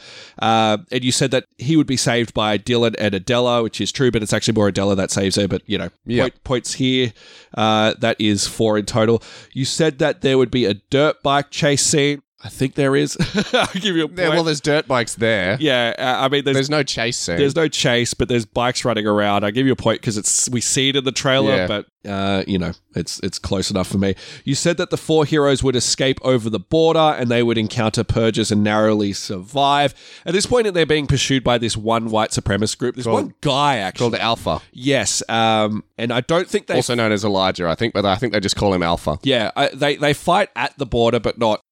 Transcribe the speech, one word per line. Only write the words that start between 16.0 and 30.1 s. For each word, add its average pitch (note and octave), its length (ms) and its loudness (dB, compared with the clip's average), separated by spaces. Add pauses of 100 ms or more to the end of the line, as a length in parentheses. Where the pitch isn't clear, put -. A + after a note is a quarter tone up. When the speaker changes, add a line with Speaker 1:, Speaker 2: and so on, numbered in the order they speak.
Speaker 1:
I C3+ 40 4
mean, C#3 160 0
there's C#3 100 0
Speaker 2:
There's C3+ 160 0
no D3+ 120 0
chase A#2 360 -4
scene. E2+ 180 -4
Speaker 1:
there's C#3+ 180 2
no D#3+ 140 2
chase, A#2+ 460 0
but B2+ 160 -2
there's A#2+ 160 0
bikes B2 400 -2
running A2 200 -2
around. G#2 380 2
I G#2 60 0
give C3 160 2
you C3 60 4
a - 40 0
point - 240 0
'cause G#2+ 160 -4
it's, - 320 -2
we B2 140 -2
see C3+ 260 0
it C#3 80 0
in C3 80 0
the C3 80 -2
trailer, C3+ 420 2
Speaker 2:
Yeah. F2+ 120 0
Speaker 1:
but G#2 180 -4 (240)
uh, G2 380 -2
you G2 120 0
know, E2+ 140 -2 (240)
it's, - 260 -6
it's - 160 -6
close F#2+ 320 -2
enough F#2+ 160 -2
for G2 120 -4
me. G2 160 0 (300)
You C3+ 100 -2
said E3+ 240 0
that F3+ 100 -2
the D3+ 80 -2
four D#3 300 2
heroes C#3+ 360 2
would C3 140 2
escape C3 460 0
over A#2+ 260 2
the G#2+ 100 -2
border D#3+ 400 2 (200)
and A#2+ 120 -2
they A#2+ 120 2
would A#2 160 2
encounter A2 460 0
purges A2+ 460 0
and G#2 140 2
narrowly G#2+ 480 2
survive. C#3 840 0 (300)